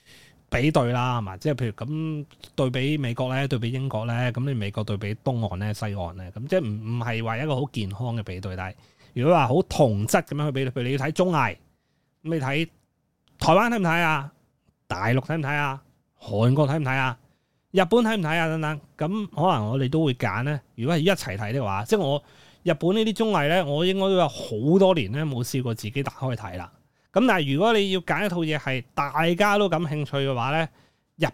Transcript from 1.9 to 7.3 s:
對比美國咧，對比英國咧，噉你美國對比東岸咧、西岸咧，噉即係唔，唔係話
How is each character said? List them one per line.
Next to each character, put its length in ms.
對 140
比 280
美 160
國 220
咧， 100
對 140
比 100
英 200
國 160
咧， 260
噉 140
你 80
美 180
國 140
對 100
比 180
東 240
岸 100
咧、 140
西 140
岸 280
咧， 160
噉 160
即 80
係 60
唔， 80
唔 300
係 260
話 140